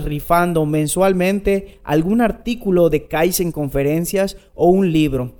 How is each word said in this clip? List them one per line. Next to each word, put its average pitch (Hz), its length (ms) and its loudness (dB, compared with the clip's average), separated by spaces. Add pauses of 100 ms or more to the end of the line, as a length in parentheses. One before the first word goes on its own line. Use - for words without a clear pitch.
rifando 165 600 0
mensualmente 190 1160 0
algún 170 380 0
artículo 196 680 0
de 151 180 -2
Kaizen 170 440 -2
Conferencias 151 840 -2 (200)
o 170 140 2
un 185 220 4
libro, 135 480 -2